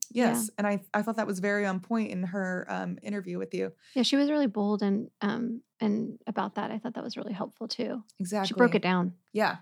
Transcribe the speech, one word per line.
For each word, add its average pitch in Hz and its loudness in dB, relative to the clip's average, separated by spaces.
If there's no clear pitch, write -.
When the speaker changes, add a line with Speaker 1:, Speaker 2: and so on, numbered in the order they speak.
Speaker 1:
Yes. 233 2
Speaker 2:
Yeah. - -14
Speaker 1:
And 208 2
I, 202 2
I 208 4
thought 220 -2
that 214 0
was 196 -2
very 202 2
on 185 0
point 214 -2
in 185 -2
her, 185 -2
um, 185 -4
interview 185 -6
with 190 -6
you. 190 -2
Speaker 2:
Yeah, 254 2
she 254 4
was 285 4
really 294 4
bold 208 0
and, 202 0
um, 233 -2
and 220 0
about 196 -4
that. 202 -4
I 220 -6
thought 240 -6
that 226 -6
was 233 -8
really - -8
helpful 208 -8
too. 233 -6
Speaker 1:
Exactly. 196 -2
Speaker 2:
She - -4
broke 240 6
it 202 4
down. 180 2
Speaker 1:
Yeah. 202 2